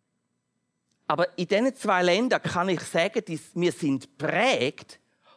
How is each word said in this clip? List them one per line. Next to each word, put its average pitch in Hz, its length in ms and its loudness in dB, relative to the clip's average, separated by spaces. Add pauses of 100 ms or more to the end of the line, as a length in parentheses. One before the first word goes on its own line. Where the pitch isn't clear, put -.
(1080)
aber 165 320 -2
in 175 80 -2
diesen 233 280 2
zwei 185 280 2
Ländern 190 380 2
kann 180 280 -2
ich 175 120 0
sagen, 196 440 -2
dass - 300 -10
wir 175 160 2
sind 135 480 -4
prägt 151 800 -2 (380)